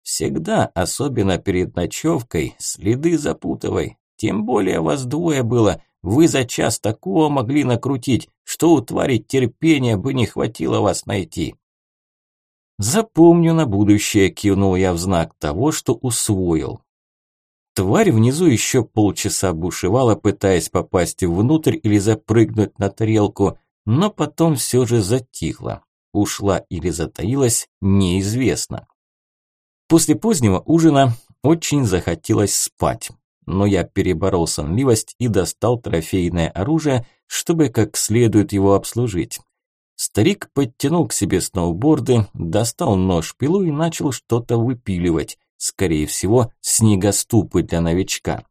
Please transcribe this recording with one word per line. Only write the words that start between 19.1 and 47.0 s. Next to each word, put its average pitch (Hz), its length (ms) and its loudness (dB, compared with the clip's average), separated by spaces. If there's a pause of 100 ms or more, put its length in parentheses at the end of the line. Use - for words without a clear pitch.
бушевала, 95 640 0
пытаясь 95 540 0
попасть 87 540 -2
внутрь 113 580 0
или 104 160 2
запрыгнуть 110 840 0
на 98 100 0
тарелку, 104 720 0 (260)
но 156 240 2
потом 160 460 -2
всё 123 300 0
же 117 160 0
затихла. - 840 -6 (300)
Ушла 98 460 -2 (100)
или 87 200 -4
затаилась – 117 800 -2 (140)
неизвестно. 98 1040 0 (1000)
После 160 260 4
позднего 123 500 0
ужина 143 500 4 (280)
очень 147 420 2
захотелось 95 720 0
спать, - 560 -4 (340)
но 95 200 0
я 95 180 2
переборол 90 640 -2
сонливость 110 720 -2
и 123 80 -2
достал 107 500 -2
трофейное 85 720 -2
оружие, 135 560 -2 (220)
чтобы 160 400 0
как 110 300 -2
следует 104 560 2
его 98 200 4
обслужить. 98 680 -4 (560)
Старик - 560 0
подтянул 143 540 0
к - 60 -10
себе 90 280 -2
сноуборды, 113 920 0
достал 104 600 -2
нож-пилу 92 680 0
и 165 80 0
начал 160 400 -2
что-то 117 460 -2
выпиливать, 87 800 -2 (200)
скорее 80 500 -2
всего, 117 440 0 (100)
снегоступы 101 1040 2